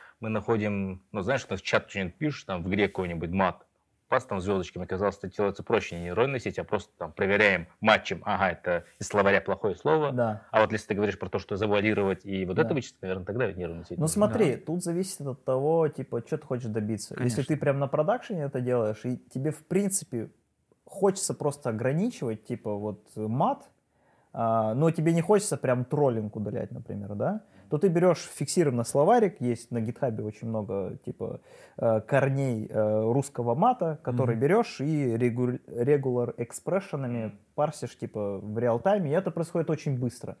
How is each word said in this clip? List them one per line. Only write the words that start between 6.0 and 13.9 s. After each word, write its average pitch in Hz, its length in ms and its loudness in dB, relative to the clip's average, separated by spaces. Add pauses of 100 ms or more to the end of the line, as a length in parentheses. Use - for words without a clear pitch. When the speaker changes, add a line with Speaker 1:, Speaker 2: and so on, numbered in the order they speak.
Speaker 1:
нейронной 120 340 0
сети, 95 200 -6
а 87 40 -6
просто - 340 -4
там 82 160 -10
проверяем 98 540 4 (120)
матчем, 101 460 4
ага, 98 260 2
это 85 340 -2 (140)
из - 80 -8
словаря 104 320 4
плохое 196 360 -2
слово. 151 400 2
Speaker 2:
Да. 110 360 -2
Speaker 1:
А 110 100 6
вот 107 120 4
если - 140 -4
ты 107 80 0
говоришь 101 240 0
про 90 100 -8
то, 98 100 -4
что 101 180 -6
завуалировать 101 680 2
и 95 200 -2
вот 90 120 -2
Speaker 2:
Да. 156 60 4
Speaker 1:
это 160 100 0
вычислить, - 280 -4
наверное, 92 240 -4
тогда 104 280 0
нейронная 85 320 -8
сеть 87 140 -8